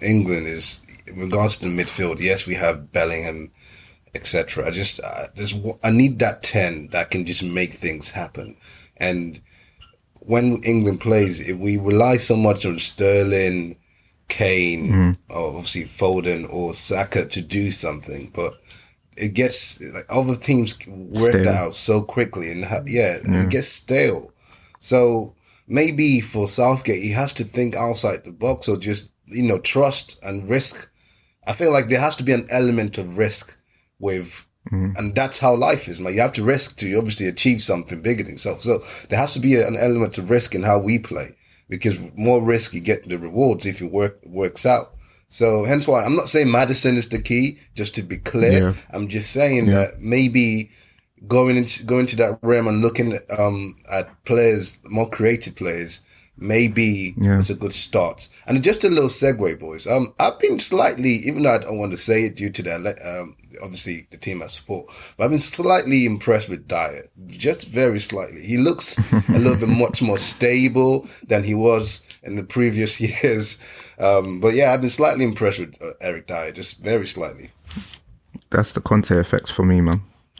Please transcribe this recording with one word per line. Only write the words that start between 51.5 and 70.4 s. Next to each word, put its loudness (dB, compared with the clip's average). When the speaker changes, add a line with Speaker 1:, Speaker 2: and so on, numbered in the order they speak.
Speaker 1:
into, 0
going 2
to -4
that 0
realm 2
and 2
looking, 0
um, -2
at -6
players, 2
more -2
creative -2
players, -6
maybe 0
Speaker 2:
Yeah. 4
Speaker 1:
it's 2
a -2
good -4
start. 0
And 2
just 2
a 4
little 4
segue, 0
boys. -12
Um, 0
I've 0
been 2
slightly, 2
even 0
though 4
I 2
don't -6
want -4
to -6
say 2
it -4
due -6
to -6
the -6
ele-, -8
um, -16
obviously -8
the -20
team -8
I -12
support, -10
but 0
I've 2
been 2
slightly 2
impressed 0
with -10
Dyer, -6
just -4
very 2
slightly. -8
He -2
looks 2
a 4
little 4
bit 0
Speaker 2:
<laughs> 4
Speaker 1:
much -2
more 2
stable 2